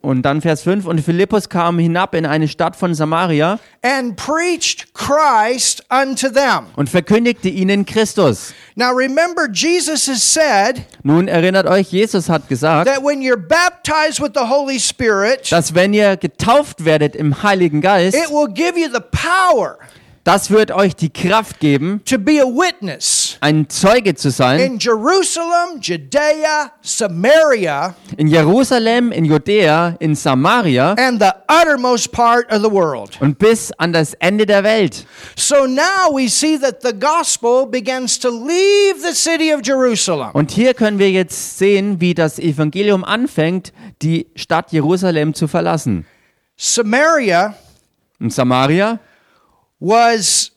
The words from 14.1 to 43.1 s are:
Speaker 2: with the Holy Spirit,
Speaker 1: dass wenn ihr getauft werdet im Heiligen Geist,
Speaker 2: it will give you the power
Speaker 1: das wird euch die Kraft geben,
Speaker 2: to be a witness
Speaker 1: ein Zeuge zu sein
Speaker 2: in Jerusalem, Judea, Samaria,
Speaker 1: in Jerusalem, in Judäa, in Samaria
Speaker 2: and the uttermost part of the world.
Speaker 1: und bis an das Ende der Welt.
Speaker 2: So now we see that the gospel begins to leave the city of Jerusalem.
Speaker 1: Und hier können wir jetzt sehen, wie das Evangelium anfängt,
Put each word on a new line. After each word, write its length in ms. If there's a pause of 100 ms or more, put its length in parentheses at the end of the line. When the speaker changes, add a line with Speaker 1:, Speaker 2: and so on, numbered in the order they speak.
Speaker 2:
with 140
the 140
Holy 320
Spirit, 720
Speaker 1:
dass 220
wenn 180
ihr 240
getauft 680
werdet 320
im 260
Heiligen 380
Geist, 360
Speaker 2:
it 140
will 220
give 260
you 140
the 80 (100)
power 680 (460)
Speaker 1:
das 280
wird 180
euch 240
die 160
Kraft 480
geben, 460
Speaker 2:
to 120
be 240
a 40
witness 960
Speaker 1:
ein 280
Zeuge 460
zu 160
sein 300
Speaker 2:
in 180
Jerusalem, 1000
Judea, 880 (100)
Samaria, 1160 (200)
Speaker 1:
in 120
Jerusalem, 840
in 140
Judäa, 720
in 160
Samaria 840
Speaker 2:
and 240
the 100 (180)
uttermost 640
part 400
of 100
the 80
world. 500
Speaker 1:
und 200
bis 320
an 200
das 220
Ende 320
der 160
Welt. 440 (280)
Speaker 2:
So 320
now 480
we 140
see 280
that 260
the 140
gospel 680
begins 540
to 80
leave 760
the 120
city 360
of 120
Jerusalem. 680
Speaker 1:
Und 180
hier 220
können 260
wir 100
jetzt 480
sehen, 420
wie 140
das 240
Evangelium 640
anfängt, 720 (300)